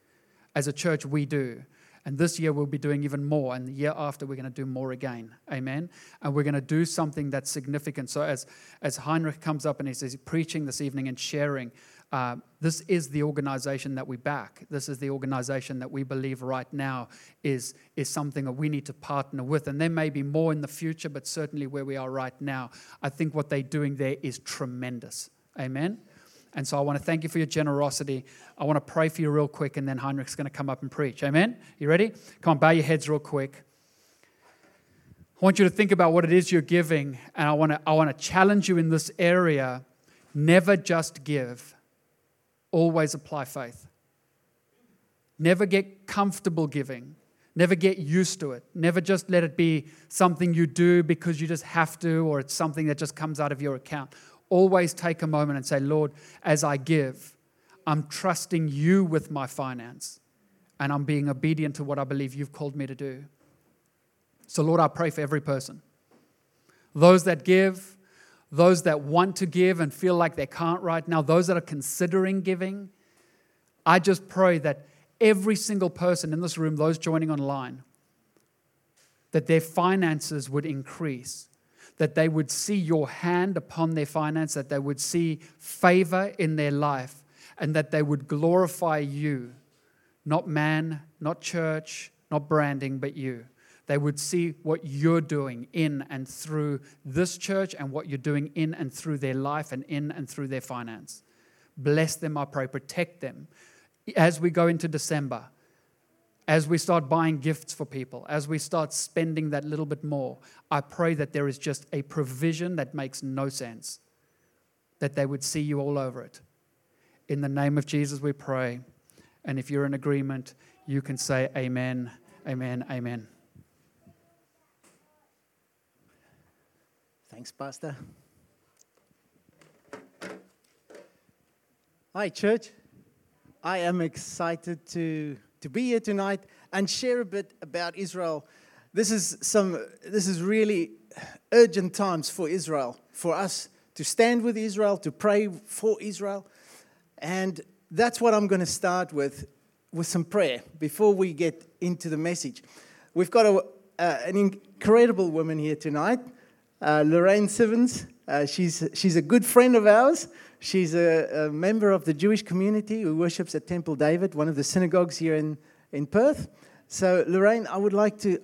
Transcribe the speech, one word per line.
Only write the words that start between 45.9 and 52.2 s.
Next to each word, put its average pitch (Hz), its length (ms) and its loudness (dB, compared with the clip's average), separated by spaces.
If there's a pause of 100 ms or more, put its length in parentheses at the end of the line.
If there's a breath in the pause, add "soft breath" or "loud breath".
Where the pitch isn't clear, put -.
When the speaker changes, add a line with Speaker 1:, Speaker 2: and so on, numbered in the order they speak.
Speaker 1:
comfortable 180 600 0
giving. 135 500 -8 (380)
Never 175 200 6
get 190 240 2
used 165 420 0
to 143 120 -6
it. 120 120 -12 (100)
Never 175 280 2
just 185 260 0
let 175 160 4
it 151 140 -4
be 160 300 2 (200 loud breath)
something 175 460 4
you 165 120 4
do 175 360 4
because 165 360 -2
you 160 80 -4
just - 180 -6
have 165 340 0
to, 165 280 0